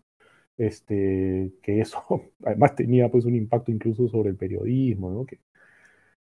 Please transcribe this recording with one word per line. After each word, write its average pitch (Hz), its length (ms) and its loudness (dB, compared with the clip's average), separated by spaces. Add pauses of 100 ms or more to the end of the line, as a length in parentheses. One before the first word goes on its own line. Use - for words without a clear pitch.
(580)
Este, 95 960 -2 (100)
que 104 180 0
eso - 280 -4
<laughs> - 260 -4 (100)
además 135 320 4
tenía, 120 340 2
pues, 120 160 4
un 120 100 2
impacto 113 360 -2
incluso 113 360 0
sobre 104 220 0
el 95 60 -4
periodismo, 98 720 -2
¿no? 113 160 -6
Que, - 140 -18 (880)